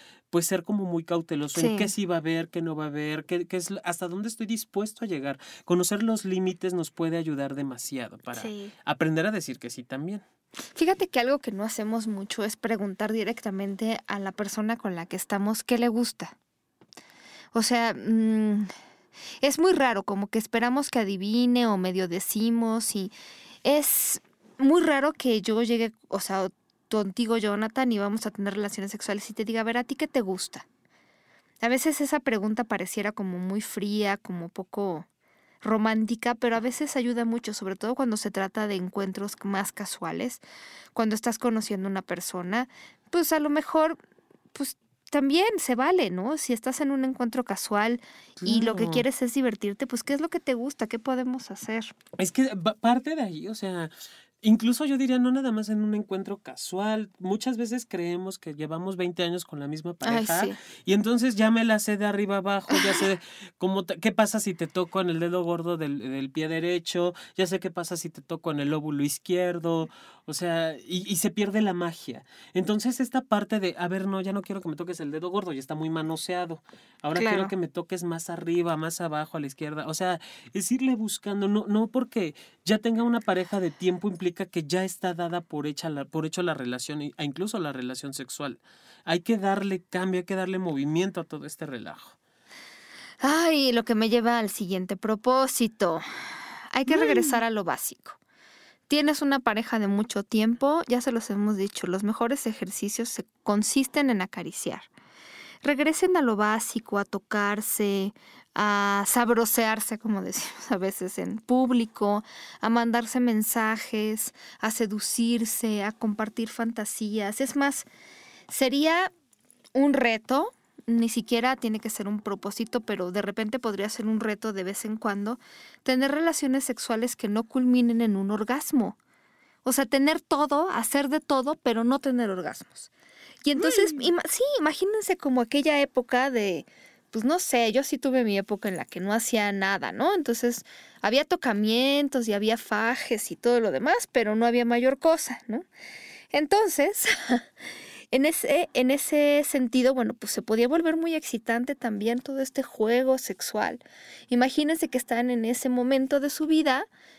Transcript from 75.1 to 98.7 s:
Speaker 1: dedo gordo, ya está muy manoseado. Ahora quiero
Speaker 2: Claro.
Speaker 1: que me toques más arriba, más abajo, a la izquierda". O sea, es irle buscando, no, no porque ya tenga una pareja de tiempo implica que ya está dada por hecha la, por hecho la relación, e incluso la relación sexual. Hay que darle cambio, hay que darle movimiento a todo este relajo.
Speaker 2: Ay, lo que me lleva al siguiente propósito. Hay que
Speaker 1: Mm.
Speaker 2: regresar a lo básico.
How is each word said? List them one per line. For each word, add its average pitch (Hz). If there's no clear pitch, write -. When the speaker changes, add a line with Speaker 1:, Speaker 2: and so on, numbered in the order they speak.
Speaker 1:
dedo 160
gordo, 185
ya 135
está 135
muy 160
manoseado. 160
Ahora 160
quiero 220
Speaker 2:
Claro. 196
Speaker 1:
que 196
me 175
toques 170
más 165
arriba, 170
más 160
abajo, 156
a 156
la 143
izquierda". 151
O 160
sea, 180
es 196
irle 262
buscando, 202
no, 208
no 220
porque 226
ya 214
tenga 226
una 233
pareja 185
de 175
tiempo 180
implica 180
que 175
ya 175
está 185
dada 170
por 147
hecha 151
la, 143
por 156
hecho 160
la 160
relación, 135
e 143
incluso 170
la 151
relación 131
sexual. 135
Hay 175
que 220
darle 196
cambio, 180
hay 180
que 190
darle 190
movimiento 165
a 160
todo 147
este 156
relajo. -
Speaker 2:
Ay, 294
lo 233
que 233
me 220
lleva 233
al 220
siguiente 185
propósito. 220
Hay -
que 285
Speaker 1:
Mm. 415
Speaker 2:
regresar 302
a 233
lo 208
básico. -